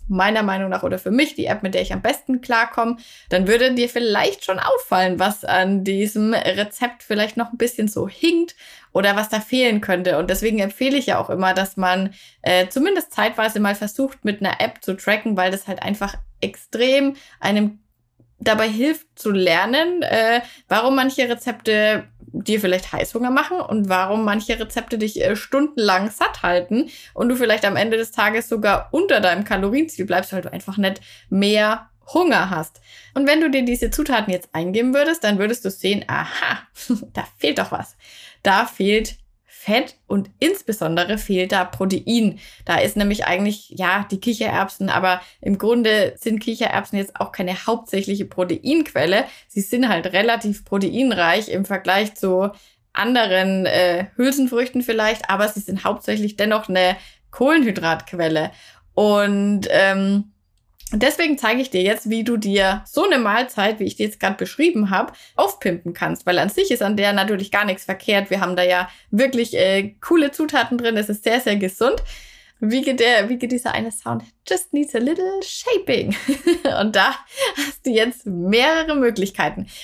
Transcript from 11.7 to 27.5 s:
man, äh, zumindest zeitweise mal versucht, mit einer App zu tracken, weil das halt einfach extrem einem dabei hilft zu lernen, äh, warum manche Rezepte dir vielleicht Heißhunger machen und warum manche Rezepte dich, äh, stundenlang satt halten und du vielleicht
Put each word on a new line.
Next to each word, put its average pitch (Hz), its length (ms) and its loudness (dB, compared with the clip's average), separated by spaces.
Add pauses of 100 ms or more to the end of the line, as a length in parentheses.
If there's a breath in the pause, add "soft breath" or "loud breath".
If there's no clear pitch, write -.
man, 190 380 0 (300 loud breath)
äh, 180 240 2
zumindest 330 440 0
zeitweise 220 480 0
mal 202 140 2
versucht, 262 500 -4
mit 208 180 -2
einer - 200 0
App - 220 -4
zu 190 120 -4
tracken, 208 400 0
weil 185 140 2
das 190 180 -6
halt 190 140 -8
einfach 202 320 -4 (260)
extrem 269 760 0 (240 loud breath)
einem 208 400 0 (580)
dabei 220 320 2
hilft 262 380 0 (100)
zu 214 140 -2
lernen, 220 720 2
äh, 226 380 2 (260 loud breath)
warum 233 280 2
manche 262 320 2
Rezepte 214 840 0 (280)
dir 214 220 0
vielleicht 185 320 0
Heißhunger 247 400 -2
machen 311 300 0
und 208 260 -2
warum 190 380 0
manche 220 340 -2
Rezepte 220 380 -6
dich, 214 260 -4
äh, 208 140 0
stundenlang 220 760 0
satt - 320 -2
halten 247 460 0 (240 loud breath)
und 240 160 0
du 247 80 0
vielleicht 226 260 2